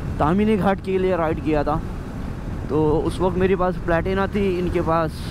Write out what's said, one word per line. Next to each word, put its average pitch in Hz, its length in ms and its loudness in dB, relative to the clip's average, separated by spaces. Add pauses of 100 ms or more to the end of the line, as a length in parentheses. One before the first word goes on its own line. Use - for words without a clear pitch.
(180)
तामिनी 202 380 4
घाट 190 280 2
के 190 140 0
लिए 185 180 2
राइड 160 280 0
किया 151 200 2
था। 151 160 0 (880)
तो 143 120 0 (260)
उस 170 140 -2
वक्त 175 180 0
मेरे 190 180 4
पास 180 280 0
Platina 190 420 0
थी, 196 320 -2
इनके 175 220 0
पास 160 320 0 (180)